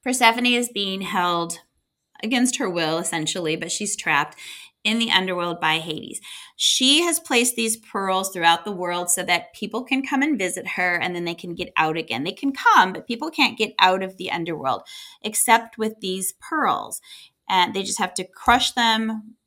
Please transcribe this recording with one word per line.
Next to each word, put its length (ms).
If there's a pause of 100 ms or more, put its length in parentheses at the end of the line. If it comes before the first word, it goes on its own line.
Persephone 440
is 220
being 320
held 600 (640)
against 340
her 120
will, 300
essentially, 580
but 160
she's 240
trapped 400 (480)
in 160
the 100
underworld 500
by 200
Hades. 400 (340)
She 460
has 180
placed 380
these 200
pearls 540
throughout 340
the 60
world 400
so 140
that 280
people 300
can 180
come 220
and 160
visit 300
her, 260
and 180
then 120
they 100
can 220
get 200
out 200
again. 260
They 80
can 220
come, 400
but 160
people 240
can't 260
get 220
out 240
of 120
the 140
underworld 520 (400)
except 540
with 240
these 340
pearls. 680 (480)
And 260
they 80
just 160
have 160
to 140
crush 440
them 600 (120)